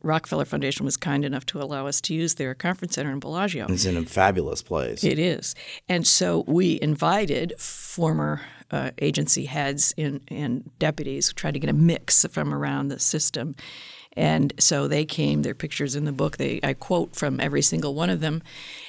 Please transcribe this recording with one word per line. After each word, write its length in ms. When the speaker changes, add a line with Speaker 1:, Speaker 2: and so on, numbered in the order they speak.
Speaker 1:
Rockefeller 420
Foundation 400
was 140
kind 260
enough 220
to 160
allow 240
us 160
to 120
use 200
their 200
conference 420
center 140
in 100
Bellagio. 500
Speaker 2:
It's 160
in 100
a 80
fabulous 580
place. 400
Speaker 1:
It 160
is. 360
And 180
so 400
we 360
invited 760
former, 840
uh, 280
agency 480
heads 500
and, 320
and 500
deputies, 540
tried 220
to 60
get 100
a 20
mix 540
from 260
around 360
the 100
system. 580
And 420
so 300
they 160
came, 380
their 120
pictures 400
in 100
the 60
book, 280
they, 260
I 80
quote 420
from 240
every 240
single 320
one 160
of 80
them. 240